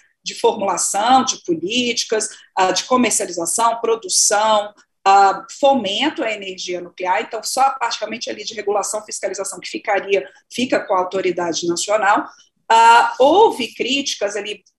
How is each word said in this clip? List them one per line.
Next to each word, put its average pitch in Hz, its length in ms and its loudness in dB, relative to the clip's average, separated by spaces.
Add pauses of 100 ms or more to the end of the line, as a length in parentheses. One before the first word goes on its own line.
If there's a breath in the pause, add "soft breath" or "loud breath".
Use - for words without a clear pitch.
(220 soft breath)
de - 140 -12
formulação 214 880 0
de - 220 -6
políticas, 220 840 -2 (260 loud breath)
ah, 185 180 2
de 180 120 -2
comercialização, 226 960 0
produção, 214 920 0 (320 soft breath)
ah, 196 400 6 (120)
fomento 269 640 0
à 226 100 -2
energia 185 500 -8
nuclear, 180 400 -4
então 226 220 -8
só - 180 -2
a 269 80 4
parte 262 300 -4
realmente 226 300 -8
ali 214 140 -10
de 208 100 -12
regulação, 208 520 -4
fiscalização 190 540 -8
que - 100 -14
ficaria, 196 600 -2 (240 loud breath)
fica - 280 -2
com - 120 -4
a 185 60 2
autoridade 180 640 -4
nacional. 202 600 0 (400 loud breath)
Ah, 226 520 6
houve 294 540 4
críticas 254 640 -4
ali 208 300 -10 (140)